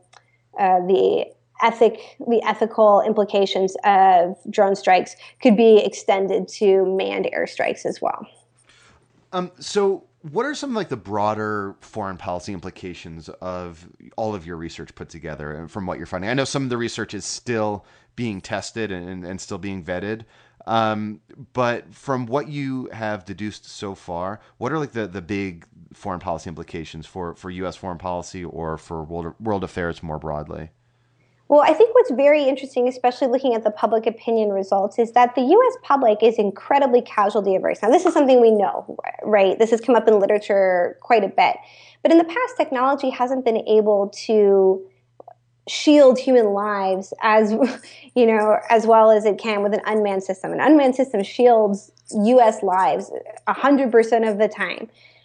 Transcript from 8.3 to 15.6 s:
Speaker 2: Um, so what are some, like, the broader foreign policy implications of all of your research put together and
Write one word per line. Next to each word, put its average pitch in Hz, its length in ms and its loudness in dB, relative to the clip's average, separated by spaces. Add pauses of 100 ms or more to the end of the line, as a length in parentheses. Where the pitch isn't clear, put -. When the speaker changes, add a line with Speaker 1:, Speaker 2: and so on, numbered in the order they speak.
Speaker 2:
Um, 180 180 -6 (100)
so 196 440 -2 (280)
what 214 140 -2
are 294 100 -6
some, 285 180 -8
like, 214 160 -4
the 127 80 -6
broader 104 840 -4
foreign 95 380 -12
policy 90 340 -10
implications 87 800 -14
of 90 580 -14 (300)
all 107 180 -6
of 82 100 -12
your 85 120 -12
research 80 380 -14
put 82 140 -16
together 76 440 -12
and 80 180 -14